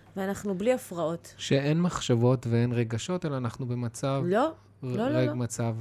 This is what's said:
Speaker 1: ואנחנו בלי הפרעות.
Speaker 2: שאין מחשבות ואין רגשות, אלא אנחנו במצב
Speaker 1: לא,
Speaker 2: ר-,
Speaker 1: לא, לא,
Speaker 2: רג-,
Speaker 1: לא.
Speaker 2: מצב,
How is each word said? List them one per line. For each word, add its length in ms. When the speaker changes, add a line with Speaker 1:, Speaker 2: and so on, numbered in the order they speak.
Speaker 1:
ואנחנו 400
בלי 160
הפרעות. 640
Speaker 2:
שאין 440
מחשבות 680
ואין 220
רגשות, 540
אלא 120
אנחנו 300
במצב 580
Speaker 1:
לא, 220
Speaker 2:
ר-, 40
Speaker 1:
לא, 260
לא, 80
Speaker 2:
רג-, 100
Speaker 1:
לא. 80
Speaker 2:
מצב, 460